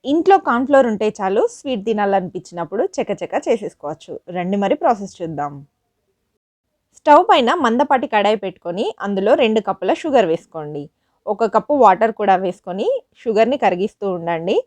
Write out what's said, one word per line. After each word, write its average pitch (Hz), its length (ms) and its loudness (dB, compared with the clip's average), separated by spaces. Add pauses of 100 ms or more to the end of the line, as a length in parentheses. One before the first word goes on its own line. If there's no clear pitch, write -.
ఇంట్లో 339 340 4
కార్న్ 262 280 0
ఫ్లోర్ 269 200 4
ఉంటే 214 240 -2
చాలు, 202 380 -2
స్వీట్ 247 360 -8
తినాలనిపించినప్పుడు 196 1040 -4
చకచకా 208 480 -6
చేసేసుకోవచ్చు. 196 760 -6 (160)
రండి 180 280 -4
మరి 202 200 0
ప్రాసెస్ 214 380 -2
చూద్దాం. 147 380 -8 (1400)
స్టవ్ 302 340 6
పైన 302 300 4
మందపాటి 277 540 0
కడాయి 208 320 0
పెట్టుకొని 180 460 -6 (140)
అందులో 202 340 0
రెండు 220 280 2
కప్పుల 190 320 -2
షుగర్ 262 340 2
వేసుకోండి. 151 540 -6 (440)
ఒక 208 220 -2
కప్పు 226 300 0
వాటర్ 214 360 4
కూడా 196 220 2
వేసుకొని 190 520 -4 (280)
షుగర్ని 226 420 0
కరిగిస్తూ 196 520 -2
ఉండండి. 170 460 -4 (100)